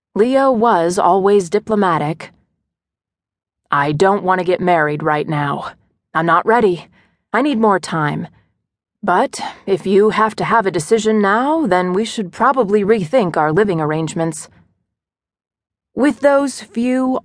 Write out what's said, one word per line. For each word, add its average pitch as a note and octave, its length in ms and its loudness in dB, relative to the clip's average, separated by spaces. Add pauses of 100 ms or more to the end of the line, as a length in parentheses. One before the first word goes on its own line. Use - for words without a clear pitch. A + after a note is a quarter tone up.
(160)
Leo C4 340 2
was G3+ 480 2
always F#3+ 500 2
diplomatic. F3+ 840 -2 (1400)
"I C#3+ 220 -2
don't F#3+ 320 2
want F#3 160 0
to F3 40 -6
get F3+ 160 0
married D#3 440 0
right D3+ 240 -2
now. C#3+ 440 -6 (400)
I'm D#3+ 140 -2
not E3+ 180 2
ready. G#3 440 0 (440)
I A3 80 0
need G#3+ 200 -2
more G#3 180 2
time. D#3 480 -4 (720)
But G3+ 400 -2 (240)
if G3 220 -2
you G3+ 240 4
have A3 260 0
to E3 80 -4
have G3+ 220 0
a F3+ 60 -2
decision G#3+ 480 0
now, C4 460 0
then F3+ 260 0
we G#3 120 -2
should G#3 280 -8
probably A3 500 0
rethink F#3+ 540 0
our D#3 160 2
living F3+ 280 0
arrangements." D#3+ 680 -4 (1500)
With C4 260 0
those C#4 400 0
few B3+ 640 -2